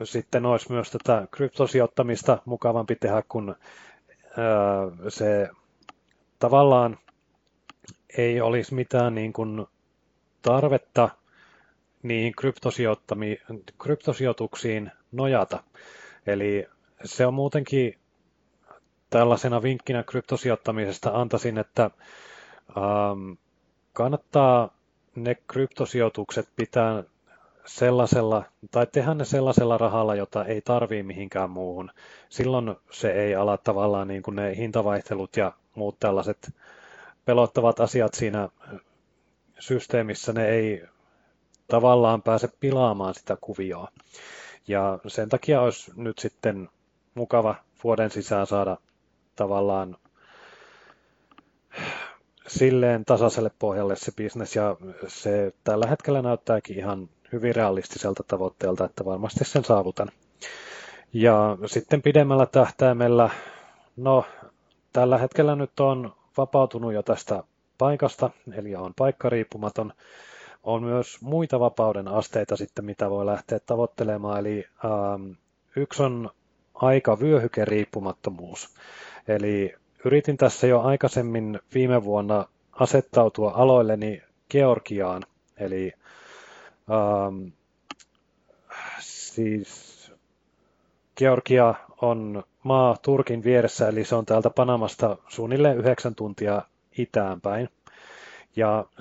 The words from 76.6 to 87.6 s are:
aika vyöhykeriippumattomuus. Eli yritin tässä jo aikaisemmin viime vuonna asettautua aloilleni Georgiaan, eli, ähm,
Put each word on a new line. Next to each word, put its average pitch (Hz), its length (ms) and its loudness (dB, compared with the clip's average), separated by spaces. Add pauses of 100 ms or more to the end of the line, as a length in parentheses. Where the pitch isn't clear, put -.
aika 127 460 2
vyöhykeriippumattomuus. 104 1600 -2 (520)
Eli 104 480 0 (300)
yritin 143 320 4
tässä 127 300 4
jo 120 140 6
aikaisemmin 117 760 0 (140)
viime 127 300 2
vuonna 104 420 0 (260)
asettautua 113 840 2
aloilleni 110 680 4 (260)
Georgiaan, 101 720 0 (340)
eli, 95 360 -6 (1000)
ähm, 98 560 0 (1500)